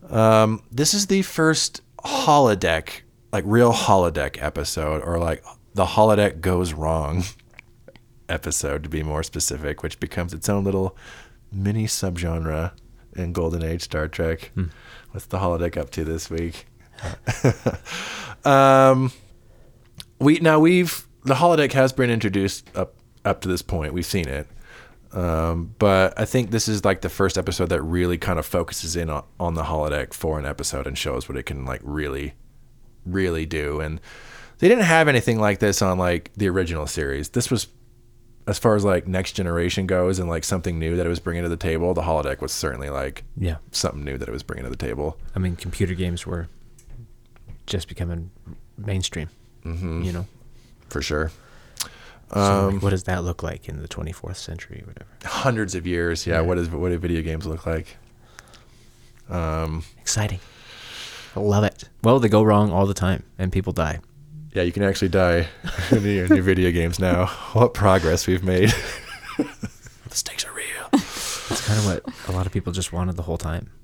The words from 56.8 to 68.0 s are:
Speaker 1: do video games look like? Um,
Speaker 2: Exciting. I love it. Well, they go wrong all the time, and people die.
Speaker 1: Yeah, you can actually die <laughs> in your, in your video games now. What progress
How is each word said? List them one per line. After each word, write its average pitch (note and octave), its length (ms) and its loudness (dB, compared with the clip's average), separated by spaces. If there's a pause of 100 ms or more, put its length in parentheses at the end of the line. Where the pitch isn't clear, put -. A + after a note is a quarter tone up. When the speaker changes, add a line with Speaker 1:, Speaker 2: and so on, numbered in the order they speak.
Speaker 1:
do F2 100 0
video E2+ 240 -2
games D#2+ 240 -6
look D#2+ 200 -6
like? E2 300 -6 (1300)
Um, D#2+ 560 -4 (160)
Speaker 2:
Exciting. G#2 400 -4 (960)
I F#2+ 40 -4
love G2+ 240 4
it. - 200 -4 (180)
Well, A#2+ 160 6
they A#2 100 4
go G#2+ 140 6
wrong G#2 300 6
all G2 140 4
the G2+ 80 0
time, F#2 280 0 (160)
and F#2 140 -2
people F#2 200 0
die. D#2+ 280 -2 (520)
Speaker 1:
Yeah, F#2 100 0
you F2 100 2
can G2+ 100 0
actually G2 280 2
die F2 360 4 (240)
<laughs> - 220 -4
in G#2+ 100 4
your, G2 240 2
in - 80 8
your F#2 80 4
video F#2 300 4
games E2+ 260 0
now. F2+ 280 2 (260)
What A#2+ 220 4
progress F2+ 520 4